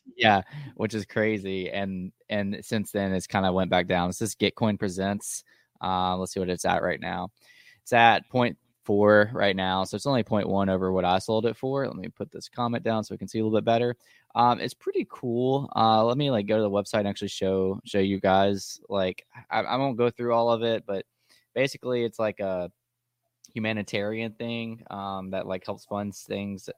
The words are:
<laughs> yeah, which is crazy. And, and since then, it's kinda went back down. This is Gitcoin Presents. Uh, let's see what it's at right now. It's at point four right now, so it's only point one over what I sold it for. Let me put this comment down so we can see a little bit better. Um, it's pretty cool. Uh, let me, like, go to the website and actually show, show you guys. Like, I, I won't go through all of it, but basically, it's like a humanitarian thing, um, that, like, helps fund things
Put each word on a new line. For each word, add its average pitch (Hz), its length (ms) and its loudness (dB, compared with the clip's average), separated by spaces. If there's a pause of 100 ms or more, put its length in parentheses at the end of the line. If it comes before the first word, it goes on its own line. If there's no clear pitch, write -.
<laughs> - 100 -20
yeah, 107 260 4 (320)
which 110 200 -4
is 104 100 -4
crazy. 95 640 -2
And, 95 420 -4 (160)
and 101 360 -2
since 107 260 -2
then, 98 220 0
it's 92 160 -2
kinda 95 240 2
went 92 180 2
back 90 160 4
down. 90 220 0
This 92 120 -6
is 110 140 -2
Gitcoin 107 440 0
Presents. 98 680 -4 (360)
Uh, 92 360 0
let's 92 160 -6
see 98 80 -4
what 90 80 -2
it's 90 160 -4
at 90 180 2
right 87 180 -2
now. 90 300 -6 (520)
It's - 100 -6
at 117 360 6
point 120 280 0 (280)
four 104 480 6
right 101 220 2
now, 95 300 0
so - 100 -6
it's 104 120 -8
only 131 180 2
point 107 240 0
one 98 200 0
over 95 220 0
what 92 140 2
I 92 160 4
sold 110 260 0
it 113 100 0
for. 135 300 -2
Let - 80 -8
me 90 140 -10
put - 240 -12
this - 160 -14
comment 117 340 -4
down 110 220 0
so - 100 -10
we - 40 -10
can 98 100 -10
see 113 100 -4
a 110 60 2
little 110 120 2
bit 104 80 2
better. 117 320 2 (380)
Um, 120 240 4
it's - 160 -6
pretty 392 340 -6
cool. 127 680 -2
Uh, 110 280 6
let 123 120 2
me, 143 160 0
like, 101 140 0
go 107 100 2
to 110 60 2
the 104 80 2
website 101 300 0
and 101 80 0
actually 98 200 -6
show, 95 560 0
show - 160 0
you 98 180 2
guys. 98 720 2
Like, 95 380 -2 (240)
I, 110 100 0
I 117 160 -4
won't 131 220 -2
go 120 120 2
through 120 240 -2
all 117 160 4
of 117 140 2
it, 113 200 0
but 98 200 -6 (500)
basically, 123 480 -2
it's 113 160 -4
like 107 220 -2
a 92 320 -4 (840)
humanitarian 110 800 -4
thing, 117 580 -8
um, 98 400 -8
that, 92 160 -4
like, 95 200 -6
helps 101 180 -10
fund 101 300 -6
things 101 640 -8